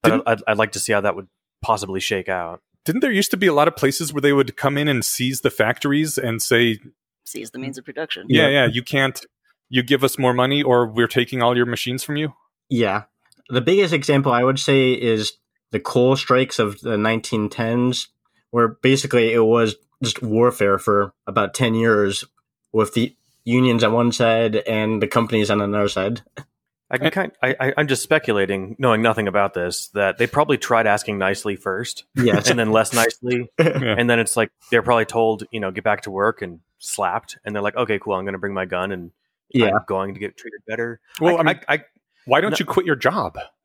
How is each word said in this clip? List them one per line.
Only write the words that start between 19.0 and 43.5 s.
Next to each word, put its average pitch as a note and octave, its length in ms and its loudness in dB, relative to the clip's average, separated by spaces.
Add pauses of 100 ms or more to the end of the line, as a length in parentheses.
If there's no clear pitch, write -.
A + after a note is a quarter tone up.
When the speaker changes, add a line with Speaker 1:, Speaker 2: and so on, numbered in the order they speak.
Speaker 4:
it A#2 120 4
was A2+ 300 4 (300)
just A2+ 180 -4
warfare G#2+ 560 2
for G2+ 340 0 (140)
about G2 280 -2
ten A#2 200 0
years G#2+ 500 2 (480)
with G#2+ 220 0
the A#2+ 220 -2 (280)
unions A#2+ 380 2
on A2 100 2
one A#2+ 200 2
side A2+ 440 2
and G#2+ 460 -2
the G#2 60 -2
companies A2 420 0
on G#2 100 2
another G2+ 280 0
side. G2+ 340 -4 (140)
<laughs> - 100 -18 (440)
Speaker 1:
I B2+ 80 -4
can C#3 80 -2
Speaker 2:
And D#3+ 80 0
Speaker 1:
kind, F#3+ 180 -4 (100)
I, B2+ 160 0
I, C3 180 -2
I'm D3+ 120 0
just C3+ 160 0
speculating, G2+ 760 0
knowing A2+ 240 2
nothing A2+ 240 2
about G2 280 0
this, F2+ 340 -6
that G2 300 -2
they A2+ 100 2
probably D3 280 0
tried A2+ 300 0
asking G#2 320 0
nicely G2 380 -2
first G2+ 480 -6 (100)
Speaker 4:
Yes. A2+ 340 2
Speaker 1:
and B2 100 2
then A2 120 0
less A2 240 2
nicely. A#2+ 600 0
Speaker 4:
<laughs> - 40 -6
Speaker 2:
Yeah. C3 400 2
Speaker 1:
And A#2+ 100 2
then A#2 120 4
it's - 160 -2
like, A2 140 0 (200)
they're A#2 120 4
probably A#2 220 2
told, A2+ 460 0
you A2+ 100 -10
know, F#2+ 120 -4
"Get F#2+ 120 -8
back G#2 180 0
to G#2 80 -12
work," G2+ 320 -2
and F2 180 -14 (180)
slapped. - 640 -6
And G#2 100 -10
they're G#2 80 0
like, G#2 140 0
"Okay, A2 220 -2
cool. G2+ 160 -4
I'm F#2 100 -4
gonna G2 140 -6
bring G2 160 -6
my F#2+ 120 -4
gun F#2 260 -4
and F2 180 -10 (420)
Speaker 4:
Yeah. A#2+ 220 4
Speaker 1:
I'm G#2+ 140 2
going G2 260 -4
to F#2+ 60 -16
get G2+ 160 -12
treated G#2+ 320 -18
better." A#2 320 -8 (200)
Speaker 2:
Well, E3+ 160 4
Speaker 1:
I, E3 40 0
Speaker 2:
I - 20 2
mean, E3+ 260 2
Speaker 1:
I, C#3+ 60 2
I D3+ 100 -6 (420)
Speaker 2:
why C3+ 140 6
don't G3+ 120 0
Speaker 1:
no D#3 80 -2
Speaker 2:
you E3+ 40 -2
quit F#3 220 0
your D3+ 100 2
job? C#3 420 0 (260)